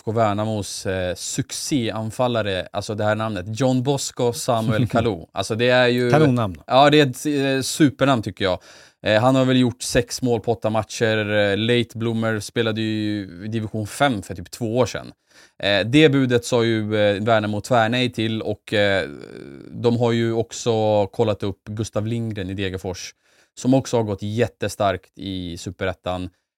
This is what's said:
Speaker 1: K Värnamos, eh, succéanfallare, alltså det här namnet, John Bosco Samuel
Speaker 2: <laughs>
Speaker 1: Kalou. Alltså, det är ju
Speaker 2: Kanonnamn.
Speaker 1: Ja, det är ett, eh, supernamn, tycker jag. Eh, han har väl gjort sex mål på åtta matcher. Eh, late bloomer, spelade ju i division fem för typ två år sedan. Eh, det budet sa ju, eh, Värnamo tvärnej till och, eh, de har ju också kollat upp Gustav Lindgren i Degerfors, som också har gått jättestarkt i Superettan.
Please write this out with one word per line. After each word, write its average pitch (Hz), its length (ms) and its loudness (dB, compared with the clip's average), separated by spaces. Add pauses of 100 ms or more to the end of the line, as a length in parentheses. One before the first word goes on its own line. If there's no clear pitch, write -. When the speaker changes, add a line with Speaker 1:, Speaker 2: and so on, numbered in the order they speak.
Speaker 1:
K 113 60 -4
Värnamos, 107 760 -2
eh, 90 300 -4
succéanfallare, 110 1600 -4
alltså 101 220 -6
det 107 80 -4
här 107 120 2
namnet, 107 440 -6
John 127 240 2
Bosco 131 500 -2
Samuel 113 540 0
Speaker 2:
<laughs> - 20 -6
Speaker 1:
Kalou. 113 420 0
Alltså, - 240 -4
det 123 140 2
är 123 180 6
ju 123 240 2
Speaker 2:
Kanonnamn. 123 560 2
Speaker 1:
Ja, 139 220 8
det 151 100 6
är 147 100 6
ett, - 160 -8
eh, 139 360 0
supernamn, 135 600 2
tycker 101 240 -4
jag. 90 140 0 (460)
Eh, 107 160 4
han 131 140 4
har 131 100 4
väl 127 120 4
gjort 123 240 2
sex - 400 -2
mål 120 180 2
på 120 120 -2
åtta 110 180 -2
matcher. 110 640 0
Eh, 101 240 2
late 117 400 0
bloomer, 113 420 -2
spelade 110 420 -2
ju 107 400 -2 (240)
i - 20 -10
division 107 400 -6
fem 127 340 0
för 95 140 -12
typ 92 160 -14
två 113 260 -4
år 123 80 4
sedan. 62 260 -8 (520)
Eh, 101 240 2
det 151 220 8
budet 131 360 2
sa 120 180 2
ju, 110 340 0
eh, 104 260 2
Värnamo 107 380 2
tvärnej 123 500 2
till 110 300 -2
och, - 320 -8
eh, 98 360 2 (640)
de 117 260 2
har 117 140 2
ju 117 220 0
också 110 720 0
kollat 107 360 -2
upp 98 260 -6
Gustav 107 380 -6
Lindgren 110 420 -6
i 98 40 -8
Degerfors, 95 640 -8 (440)
som 127 140 2
också 127 240 2
har 113 60 2
gått 104 180 -6
jättestarkt 104 960 -2
i 90 420 -8
Superettan. 92 720 -6 (280)